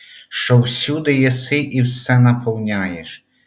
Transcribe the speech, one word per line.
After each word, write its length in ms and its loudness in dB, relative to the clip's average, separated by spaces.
що 320 2
всюди 540 -2
єси 440 0
і 220 -2
все 380 0
наповняєш, 1040 -2